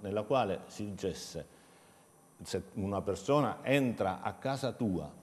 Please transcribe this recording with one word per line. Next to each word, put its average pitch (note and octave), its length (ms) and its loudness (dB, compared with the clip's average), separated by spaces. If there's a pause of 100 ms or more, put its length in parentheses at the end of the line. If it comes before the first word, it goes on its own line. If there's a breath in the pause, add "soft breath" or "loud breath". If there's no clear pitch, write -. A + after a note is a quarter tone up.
nella G#2 220 -2
quale G#2+ 440 2
si - 220 -8
dicesse F2+ 640 -6 (920 soft breath)
se F#2 200 -2 (100)
una G2 280 0
persona A2 640 2
entra A#2 580 2
a G2+ 120 -2
casa C3 400 -2
tua, E2+ 360 0 (140)